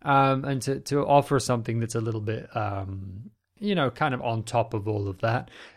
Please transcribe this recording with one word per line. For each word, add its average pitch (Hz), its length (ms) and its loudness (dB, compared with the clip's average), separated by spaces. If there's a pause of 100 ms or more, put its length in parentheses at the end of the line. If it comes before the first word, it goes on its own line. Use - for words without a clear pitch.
um, 139 460 4
and 135 160 -2
to, 135 180 -2
to 139 260 0
offer 143 320 4
something 117 400 0
that's 113 160 -2
a 117 60 -2
little 110 220 -2
bit, 107 340 -4
um, 98 720 -6 (280)
you 208 160 -2
know, 143 160 2
kind 147 240 0
of 120 80 -4
on 113 220 -2
top 113 280 0
of 104 160 -2
all 104 200 -2
of 95 100 -6
that 113 320 0 (260)